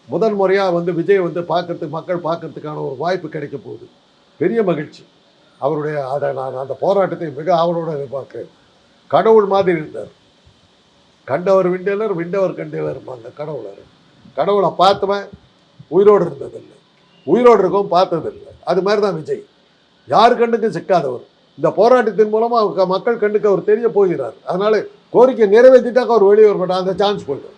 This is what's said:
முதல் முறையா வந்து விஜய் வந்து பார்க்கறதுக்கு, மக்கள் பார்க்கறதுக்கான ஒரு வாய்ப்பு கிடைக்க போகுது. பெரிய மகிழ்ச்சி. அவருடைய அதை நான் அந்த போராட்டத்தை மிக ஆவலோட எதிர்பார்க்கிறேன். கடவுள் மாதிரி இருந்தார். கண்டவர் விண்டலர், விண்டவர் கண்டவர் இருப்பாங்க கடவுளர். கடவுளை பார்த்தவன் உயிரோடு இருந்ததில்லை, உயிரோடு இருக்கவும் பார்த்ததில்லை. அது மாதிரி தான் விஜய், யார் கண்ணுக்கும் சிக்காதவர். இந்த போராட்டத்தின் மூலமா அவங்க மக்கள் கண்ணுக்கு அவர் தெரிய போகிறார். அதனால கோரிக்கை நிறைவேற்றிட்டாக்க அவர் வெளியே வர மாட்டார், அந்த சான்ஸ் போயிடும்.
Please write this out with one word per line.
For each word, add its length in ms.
முதல் 320
முறையா 340
வந்து 200
விஜய் 260
வந்து 220
பார்க்கறதுக்கு, 480
மக்கள் 280
பார்க்கறதுக்கான 580
ஒரு 220
வாய்ப்பு 320
கிடைக்க 280
போகுது. 300
பெரிய 260
மகிழ்ச்சி. 420
அவருடைய 480
அதை 260
நான் 220
அந்த 180
போராட்டத்தை 640
மிக 180
ஆவலோட 340
எதிர்பார்க்கிறேன். 600
கடவுள் 380
மாதிரி 320
இருந்தார். 340
கண்டவர் 440
விண்டலர், 460
விண்டவர் 400
கண்டவர் 420
இருப்பாங்க 400
கடவுளர். 460
கடவுளை 340
பார்த்தவன் 480
உயிரோடு 380
இருந்ததில்லை, 520
உயிரோடு 360
இருக்கவும் 280
பார்த்ததில்லை. 640
அது 180
மாதிரி 200
தான் 140
விஜய், 280
யார் 300
கண்ணுக்கும் 340
சிக்காதவர். 540
இந்த 140
போராட்டத்தின் 640
மூலமா 140
அவங்க 380
மக்கள் 320
கண்ணுக்கு 300
அவர் 160
தெரிய 240
போகிறார். 460
அதனால 380
கோரிக்கை 400
நிறைவேற்றிட்டாக்க 640
அவர் 100
வெளியே 240
வர 100
மாட்டார், 220
அந்த 260
சான்ஸ் 180
போயிடும். 340